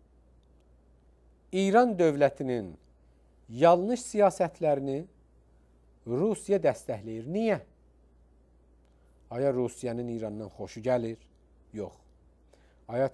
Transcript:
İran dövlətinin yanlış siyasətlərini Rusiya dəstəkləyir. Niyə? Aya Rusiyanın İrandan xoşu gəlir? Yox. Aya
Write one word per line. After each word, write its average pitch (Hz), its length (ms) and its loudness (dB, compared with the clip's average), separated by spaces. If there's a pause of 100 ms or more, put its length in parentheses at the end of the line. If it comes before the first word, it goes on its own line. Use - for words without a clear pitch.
(1500)
İran 196 480 4
dövlətinin 135 760 2 (760)
yanlış 175 640 4
siyasətlərini 156 920 0 (1080)
Rusiya 190 500 0
dəstəkləyir. 113 720 -4
Niyə? 202 300 0 (1700)
Aya 135 220 0
Rusiyanın 120 540 -4
İrandan 110 420 -8
xoşu 107 320 -14
gəlir? 113 360 0 (560)
Yox. 104 200 -10 (920)
Aya 127 260 0